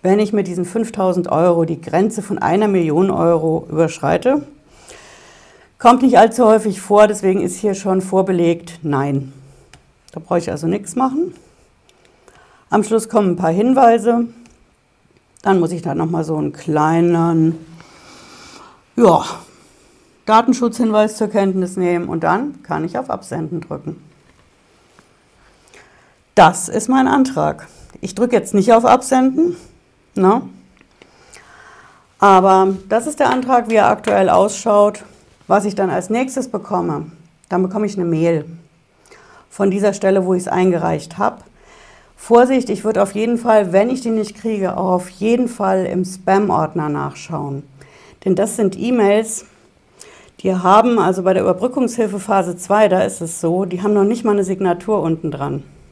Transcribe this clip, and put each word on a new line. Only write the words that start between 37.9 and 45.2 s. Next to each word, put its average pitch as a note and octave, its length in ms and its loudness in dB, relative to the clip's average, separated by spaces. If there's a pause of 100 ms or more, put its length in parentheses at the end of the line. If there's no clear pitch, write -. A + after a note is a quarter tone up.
eine F3+ 80 -4
Mail E3 400 0 (1040)
von G3 220 -2
dieser G3 220 0
Stelle, F#3+ 320 0
wo F#3 80 0
ich's F3+ 160 -4
eingereicht E3+ 680 -2
hab. - 280 -4 (720)
Vorsicht, B3+ 520 2
ich - 140 -6
würd G#3+ 140 -2
auf F#3+ 160 0
jeden A3 240 -2
Fall, A3 340 2
wenn G3+ 180 2
ich B3+ 120 -6
die A#3 80 -6
nicht A3 260 -4
kriege, G#3 400 -4
auch F#3 140 -2
auf F3+ 200 -2
jeden A#3 380 -2